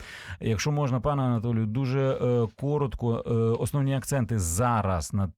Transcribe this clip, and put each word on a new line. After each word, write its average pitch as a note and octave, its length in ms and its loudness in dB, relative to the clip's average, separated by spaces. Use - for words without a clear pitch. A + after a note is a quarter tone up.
Якщо A2 320 0
можна, C3+ 280 0
пане C#3+ 220 0
Анатолію, A#2 440 2
дуже, C3 560 0
е, B2 240 2
коротко C#3 540 -2
Е, - 200 -4
основні A#2+ 640 2
акценти B2 420 0
зараз, F#2+ 760 0
над G2 260 0